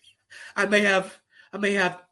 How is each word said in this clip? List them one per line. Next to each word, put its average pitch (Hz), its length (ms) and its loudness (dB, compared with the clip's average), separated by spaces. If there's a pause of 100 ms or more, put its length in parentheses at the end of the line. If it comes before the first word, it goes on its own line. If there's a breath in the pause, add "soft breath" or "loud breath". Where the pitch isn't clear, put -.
(560 loud breath)
I 202 100 0
may 208 160 4
have, 190 360 0 (360 soft breath)
I - 40 -10
may 202 160 0
have 180 280 -2 (100)